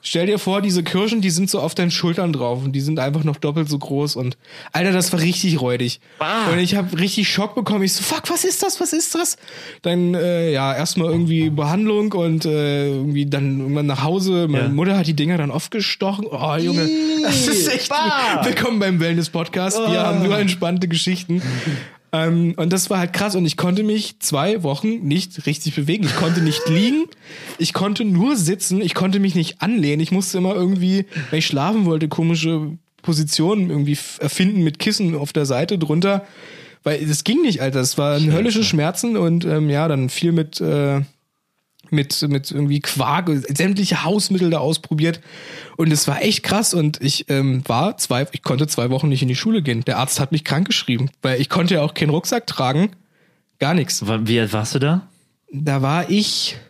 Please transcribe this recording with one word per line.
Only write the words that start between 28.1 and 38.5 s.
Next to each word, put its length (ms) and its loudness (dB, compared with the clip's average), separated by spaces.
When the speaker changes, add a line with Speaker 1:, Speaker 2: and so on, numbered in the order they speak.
Speaker 1:
sitzen, 440 0
ich 120 -2
konnte 260 2
mich 140 2
nicht 300 -2
anlehnen. 360 0
Ich 120 0
musste 260 -2
immer 160 0
irgendwie, 540 2
wenn 80 0
ich 80 -2
schlafen 380 0
wollte, 240 2
komische 600 0
Positionen 680 0
irgendwie 220 2
f-, 280 -8
erfinden 400 2
mit 160 2
Kissen 380 0
auf 180 -6
der 140 2
Seite 320 0
drunter, 440 2
weil 200 0
das 200 -2
ging 180 2
nicht, 220 2
Alter. 160 0
Es 180 0
waren 240 2
Speaker 2:
Scheiße. 100 4
Speaker 1:
höllische 320 2